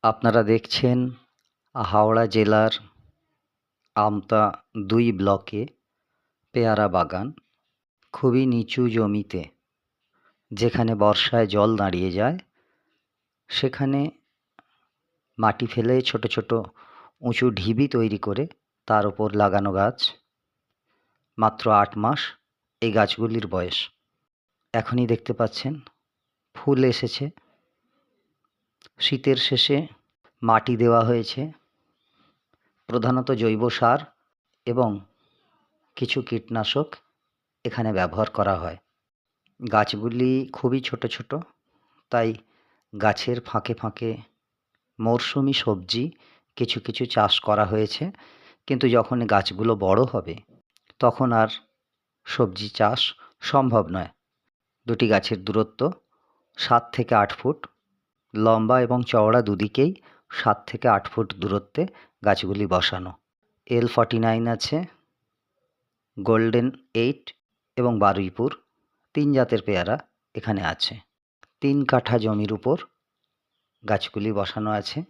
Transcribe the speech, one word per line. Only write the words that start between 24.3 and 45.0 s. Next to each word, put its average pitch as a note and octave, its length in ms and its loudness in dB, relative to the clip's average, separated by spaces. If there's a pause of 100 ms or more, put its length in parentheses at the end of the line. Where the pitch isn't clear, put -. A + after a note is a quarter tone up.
এখনই A#2+ 320 -2
দেখতে A2+ 260 -2
পাচ্ছেন A#2 400 -4 (840)
ফুল C3+ 280 0
এসেছে। B2 400 -2 (1800)
শীতের C3 380 0
শেষে - 380 0 (680)
মাটি A2+ 340 2
দেওয়া A#2 280 4
হয়েছে, A#2+ 380 -2 (1500)
প্রধানত B2 440 0
জৈব A2 380 0
সার B2 300 2 (640)
এবং A#2+ 240 0 (1080)
কিছু - 260 -4
কীটনাশক A#2 680 -4 (760)
এখানে A2+ 280 -4
ব্যবহার F#2 380 -2
করা G2 260 0
হয়। E2 220 -8 (840)
গাছগুলি A#2 680 -2 (220)
খুবই C3 280 -2
ছোট B2 260 -8
ছোট, - 240 -10 (840)
তাই A#2 160 2 (640)
গাছের G#2+ 480 0
ফাঁকে - 340 -4
ফাঁকে A2+ 360 -6 (880)
মরশুমি B2+ 560 0